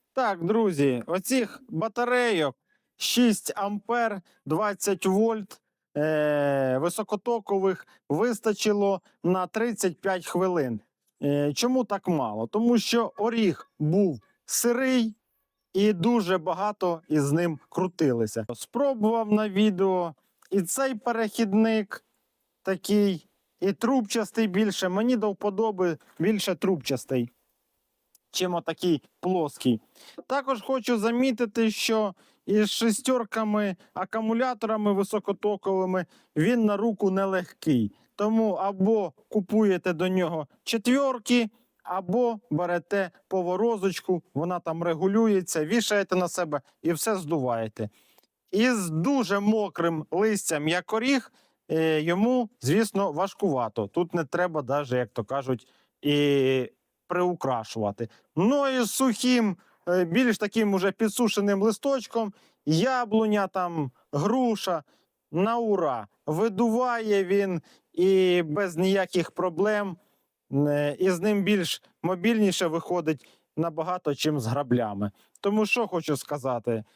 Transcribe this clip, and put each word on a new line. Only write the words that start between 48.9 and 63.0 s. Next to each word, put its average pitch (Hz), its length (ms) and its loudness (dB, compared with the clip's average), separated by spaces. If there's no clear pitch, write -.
мокрим 185 720 0
листям, 175 560 0
як 175 260 -2
оріг, 247 380 0
е, 160 300 0
йому, 214 480 0
звісно, 196 500 0
важкувато. 143 760 -2
Тут 170 260 -2
не 170 100 0
треба 170 380 -2
даже, 131 360 -2
як 123 160 -2
то 113 100 -4
кажуть, 131 440 -4
і 139 720 2
приукрашувати. 123 1000 -2
Ну 269 320 2
і 262 160 0
з 208 80 -4
сухим, 247 680 2
е, 180 180 2
більш 220 320 2
таким 208 360 0
уже 190 180 0
підсушеним 202 720 0
листочком, 226 720 -2
яблуня, 214 840 2